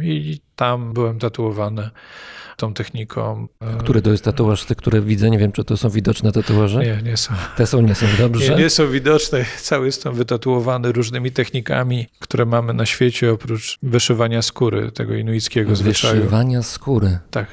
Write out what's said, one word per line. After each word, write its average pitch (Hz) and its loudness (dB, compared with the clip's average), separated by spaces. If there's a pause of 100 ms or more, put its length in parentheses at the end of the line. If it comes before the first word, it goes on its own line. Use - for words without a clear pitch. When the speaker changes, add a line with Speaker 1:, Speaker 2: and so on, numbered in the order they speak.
Speaker 1:
i 156 -4 (160)
tam 123 -2
byłem 113 -2
tatuowany 107 -4 (640)
tą 110 -6
techniką. 110 -8 (300)
Speaker 2:
Który 117 2
to 107 4
jest 104 0
tatuaż 107 2
z - -12
tych, 117 -2
które 107 2
widzę? 104 2
Nie 110 4
wiem, 101 2
czy 107 -4
to 110 0
są - 0
widoczne 104 2
tatuaże? 107 2
Speaker 1:
Nie, 113 -2
nie 113 -2
są. - -4 (220)
Speaker 2:
Te 117 4
są, 127 2
nie 107 6
są, 110 0 (120)
dobrze. 120 2
Speaker 1:
Nie, 143 6
nie 160 4
są 147 2
widoczne. 139 2 (160)
Cały 135 0
jestem 135 -4
wytatuowany 123 0
różnymi 123 -2
technikami, 127 -2 (140)
które 120 -2
mamy 117 0
na 113 0
świecie, 120 2
oprócz 113 -6
wyszywania 117 2
skóry, 110 -2
tego 110 -4
inuickiego 110 0
zwyczaju. 107 2
Speaker 2:
Wyszywania 117 2
skóry? 101 0 (120)
Speaker 1:
Tak. 110 -4